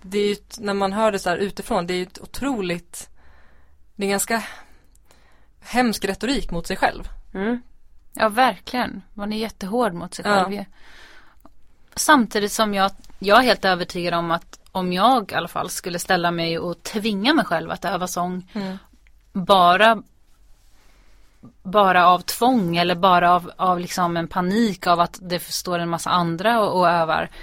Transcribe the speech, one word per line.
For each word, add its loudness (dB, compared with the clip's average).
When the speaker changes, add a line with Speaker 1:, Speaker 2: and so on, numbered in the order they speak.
Speaker 1:
det -8
är 2
ju 0
ett, -14
när -4
man 0
hör 2
det -2
så -4
här 0
utifrån, -2
det -2
är -2
ju -4
ett -14
otroligt, -6
det -6
är 0
ganska -2
hemsk 0
retorik -4
mot -6
sig -4
själv. -2
Speaker 2:
Mm. -4
Speaker 3:
Ja, 0
verkligen. -2
Man -8
är -6
jättehård -2
mot -10
sig -10
Speaker 1:
Ja. 4
Speaker 3:
själv 2
ju. -8
Samtidigt 2
som 0
jag, 2
jag 6
är 6
helt 2
övertygad -2
om -2
att -6
om -4
jag 2
i -6
alla -4
fall -6
skulle -8
ställa 0
mig -2
och -8
tvinga 0
mig 2
själv -4
att -6
öva -4
sång -6
Speaker 1:
Mm. -8
Speaker 3:
bara, 4
bara 4
av 6
tvång 0
eller 2
bara 4
av, -2
av 0
liksom -2
en -4
panik -2
av 4
att -2
det -4
står -6
en -4
massa -4
andra 0
och, 0
och 4
övar, 0